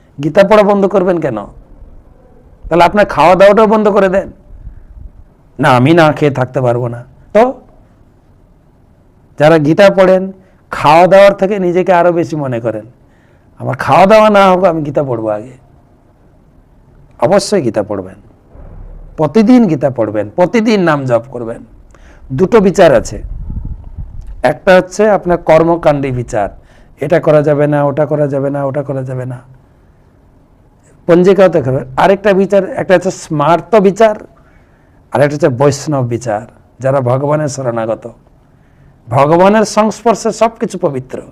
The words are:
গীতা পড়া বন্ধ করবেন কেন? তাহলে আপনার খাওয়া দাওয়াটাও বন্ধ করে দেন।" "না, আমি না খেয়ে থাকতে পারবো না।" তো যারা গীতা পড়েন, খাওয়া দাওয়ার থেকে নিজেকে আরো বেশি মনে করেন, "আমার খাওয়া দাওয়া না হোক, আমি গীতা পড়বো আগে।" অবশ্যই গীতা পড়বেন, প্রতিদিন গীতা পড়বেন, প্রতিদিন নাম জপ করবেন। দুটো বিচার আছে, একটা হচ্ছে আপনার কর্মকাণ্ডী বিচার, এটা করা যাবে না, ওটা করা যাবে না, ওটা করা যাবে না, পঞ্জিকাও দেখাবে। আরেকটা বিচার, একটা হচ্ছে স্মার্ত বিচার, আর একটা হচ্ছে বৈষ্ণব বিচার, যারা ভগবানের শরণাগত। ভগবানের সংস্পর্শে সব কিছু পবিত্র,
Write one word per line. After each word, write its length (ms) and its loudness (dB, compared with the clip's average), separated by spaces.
গীতা 260 2
পড়া 140 4
বন্ধ 240 2
করবেন 340 -2
কেন? 260 -6
তাহলে 160 2
আপনার 220 2
খাওয়া 280 2
দাওয়াটাও 320 6
বন্ধ 220 0
করে 200 2
দেন।" 240 -4
"না, 180 2
আমি 180 2
না 180 4
খেয়ে 180 -2
থাকতে 300 -4
পারবো 280 -2
না।" 160 -12
তো 280 2
যারা 200 4
গীতা 320 4
পড়েন, 420 2
খাওয়া 360 4
দাওয়ার 260 6
থেকে 260 -4
নিজেকে 340 0
আরো 200 2
বেশি 240 -4
মনে 240 -6
করেন, 240 -6
"আমার 180 -6
খাওয়া 300 2
দাওয়া 240 4
না 200 4
হোক, 140 2
আমি 180 -2
গীতা 200 -4
পড়বো 260 -6
আগে।" 340 -10
অবশ্যই 420 0
গীতা 200 -4
পড়বেন, 320 -10
প্রতিদিন 500 2
গীতা 240 -2
পড়বেন, 460 -4
প্রতিদিন 460 0
নাম 220 0
জপ 260 0
করবেন। 340 -12
দুটো 280 2
বিচার 340 4
আছে, 280 -4
একটা 340 0
হচ্ছে 340 0
আপনার 280 -2
কর্মকাণ্ডী 720 0
বিচার, 380 -6
এটা 200 -2
করা 220 2
যাবে 240 0
না, 180 0
ওটা 220 -2
করা 200 -2
যাবে 240 -4
না, 140 -6
ওটা 180 -6
করা 200 -8
যাবে 240 -10
না, 140 -12
পঞ্জিকাও 420 4
দেখাবে। 360 -2
আরেকটা 360 2
বিচার, 380 0
একটা 240 -2
হচ্ছে 160 0
স্মার্ত 680 -2
বিচার, 400 2
আর 80 -4
একটা 140 0
হচ্ছে 140 0
বৈষ্ণব 560 -2
বিচার, 420 -6
যারা 220 -2
ভগবানের 480 -2
শরণাগত। 600 -6
ভগবানের 560 2
সংস্পর্শে 680 -2
সব 180 -2
কিছু 180 -8
পবিত্র, 540 -8